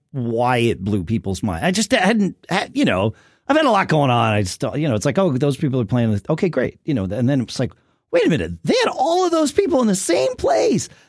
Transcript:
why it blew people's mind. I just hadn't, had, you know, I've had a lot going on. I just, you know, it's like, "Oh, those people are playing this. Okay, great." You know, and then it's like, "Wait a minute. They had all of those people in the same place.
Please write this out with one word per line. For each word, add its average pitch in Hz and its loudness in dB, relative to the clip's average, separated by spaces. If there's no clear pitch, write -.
why 123 0
it 110 0
blew 101 0
people's 98 -4
mind. 95 -2
I 180 2
just 208 -2
hadn't, 208 2
had, - -4
you 285 2
know, 107 2
I've 277 2
had 311 4
a 262 2
lot 196 0
going 143 2
on. 113 2
I 104 2
just, 95 -6
you 151 -2
know, 117 0
it's 104 -2
like, 143 0
"Oh, 190 2
those 139 0
people 139 -2
are 117 0
playing 117 0
this. 101 -2
Okay, 160 0
great." 131 -4
You 160 -4
know, 101 -2
and 113 -2
then 143 2
it's - -8
like, 127 -4
"Wait 494 2
a 330 2
minute. 90 0
They - 2
had - 0
all 339 0
of 339 0
those 320 2
people 349 2
in 233 2
the 196 2
same 294 0
place. 381 0